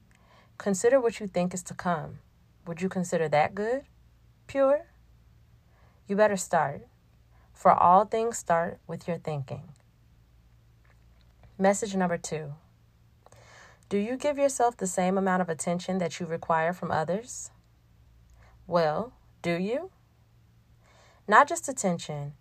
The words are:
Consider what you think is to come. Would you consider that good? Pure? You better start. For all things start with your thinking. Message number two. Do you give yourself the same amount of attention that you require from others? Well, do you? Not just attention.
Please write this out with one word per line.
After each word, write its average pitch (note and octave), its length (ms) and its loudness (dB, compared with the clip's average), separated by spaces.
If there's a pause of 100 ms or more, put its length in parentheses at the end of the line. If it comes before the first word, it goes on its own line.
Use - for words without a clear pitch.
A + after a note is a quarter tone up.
(560)
Consider A#3 420 2
what A#3 220 -2
you G#3+ 60 -8
think F3+ 260 -2
is F#3 120 -8
to F3+ 100 -14
come. D3+ 460 -6 (460)
Would E3+ 160 -10
you F#3+ 60 0
consider F3 400 -2
that D3 260 2
good? A3+ 280 -4 (640)
Pure? C#4 400 2 (1200)
You G3 100 -4
better G#3 200 4
start. E3 500 -2 (680)
For - 200 6
all F#3 320 8
things A3+ 340 -2
start E3+ 480 -2
with E3 200 -12
your E3 120 -4
thinking. D3+ 500 -8 (1900)
Message G3 360 2
number F3+ 220 0
two. D3+ 380 -8 (1400)
Do G3+ 80 0
you A3+ 180 -2
give C#4+ 220 -2
yourself B3+ 380 2
the F#3+ 100 -6
same F#3 320 0
amount F#3 240 2
of F3+ 60 -6
attention F3+ 500 -4
that E3+ 220 -4
you F3 60 -8
require E3 460 -2
from F3 180 -8
others? E3+ 600 -6 (1160)
Well, E3+ 460 0 (300)
do E3+ 120 -2
you? A#3 360 -4 (1400)
Not A#3+ 220 8
just E4+ 200 -6
attention. E3 720 -4